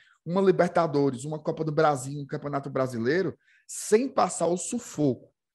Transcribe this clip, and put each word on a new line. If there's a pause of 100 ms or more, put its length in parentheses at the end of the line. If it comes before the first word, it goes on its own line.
(240)
uma
Libertadores,
uma
Copa
do
Brasil,
um
Campeonato
Brasileiro, (300)
sem
passar
o
sufoco (220)